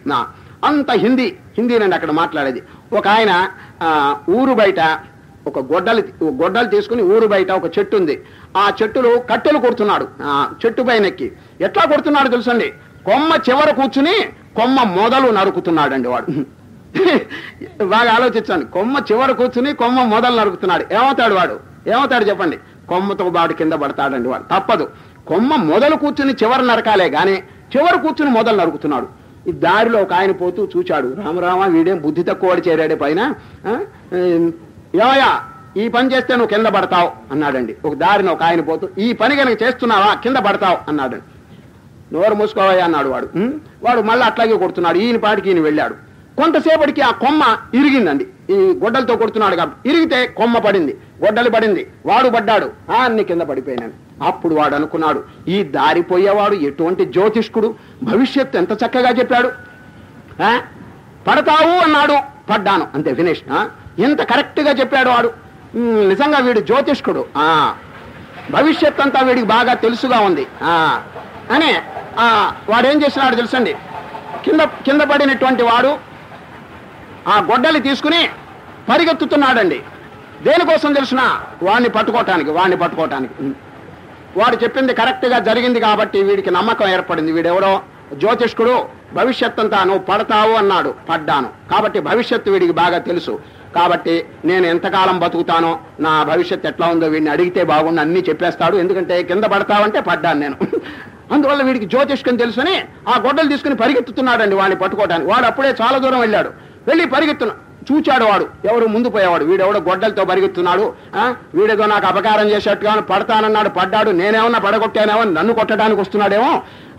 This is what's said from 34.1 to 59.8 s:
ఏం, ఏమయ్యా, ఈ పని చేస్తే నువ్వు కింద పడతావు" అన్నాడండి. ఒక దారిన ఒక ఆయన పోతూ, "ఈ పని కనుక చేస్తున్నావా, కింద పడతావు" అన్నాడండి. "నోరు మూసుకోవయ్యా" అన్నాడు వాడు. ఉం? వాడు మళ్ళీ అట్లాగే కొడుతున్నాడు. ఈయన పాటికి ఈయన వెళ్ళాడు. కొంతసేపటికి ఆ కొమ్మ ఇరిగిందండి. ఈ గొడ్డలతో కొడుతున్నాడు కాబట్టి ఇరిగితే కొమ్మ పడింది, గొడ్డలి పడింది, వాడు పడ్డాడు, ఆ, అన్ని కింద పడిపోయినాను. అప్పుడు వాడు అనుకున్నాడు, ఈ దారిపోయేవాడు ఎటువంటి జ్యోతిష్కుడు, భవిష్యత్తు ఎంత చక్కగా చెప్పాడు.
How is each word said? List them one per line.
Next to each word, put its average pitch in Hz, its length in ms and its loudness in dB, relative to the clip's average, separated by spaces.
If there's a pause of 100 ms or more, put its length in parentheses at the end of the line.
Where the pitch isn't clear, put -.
ఏం, 170 380 0 (420)
ఏమయ్యా, 233 480 2 (340)
ఈ 220 120 -2
పని 247 260 0
చేస్తే 254 220 0
నువ్వు 233 200 0
కింద 226 100 2
పడతావు" 185 680 0
అన్నాడండి. 131 520 -2
ఒక 147 100 -4
దారిన 185 360 2
ఒక 160 120 -4
ఆయన 170 180 2
పోతూ, 160 280 -4 (100)
"ఈ 233 140 0
పని 233 240 0
కనుక 254 260 0
చేస్తున్నావా, 220 520 0
కింద 254 220 -2
పడతావు" 196 420 0 (100)
అన్నాడండి. 135 360 -6 (920)
"నోరు 202 200 2
మూసుకోవయ్యా" 190 500 2
అన్నాడు 147 240 0
వాడు. 123 280 -4
ఉం? 262 240 -2 (220)
వాడు 240 180 2
మళ్ళీ 233 260 2
అట్లాగే 226 300 2
కొడుతున్నాడు. 175 420 0
ఈయన 233 180 2
పాటికి 196 340 0
ఈయన 175 100 2
వెళ్ళాడు. 151 480 -2 (340)
కొంతసేపటికి 311 580 2
ఆ 247 100 2
కొమ్మ 254 460 2 (180)
ఇరిగిందండి. 233 520 2 (240)
ఈ 196 40 2
గొడ్డలతో 214 600 2
కొడుతున్నాడు 214 400 0
కాబట్టి 170 340 -4
ఇరిగితే 285 360 2
కొమ్మ 233 320 0
పడింది, 196 380 0 (280)
గొడ్డలి 226 260 2
పడింది, 214 360 0 (200)
వాడు 240 220 4
పడ్డాడు, 214 420 0 (220)
ఆ, 233 100 2
అన్ని 226 220 0
కింద 170 180 -2
పడిపోయినాను. 131 800 -8
అప్పుడు 165 300 -2
వాడు 151 200 2
అనుకున్నాడు, 151 500 -2 (240)
ఈ 196 140 0
దారిపోయేవాడు 180 920 2
ఎటువంటి 165 500 -2
జ్యోతిష్కుడు, 214 680 0 (280)
భవిష్యత్తు 254 560 0
ఎంత 180 140 -2
చక్కగా 240 380 0
చెప్పాడు. 247 400 0 (920)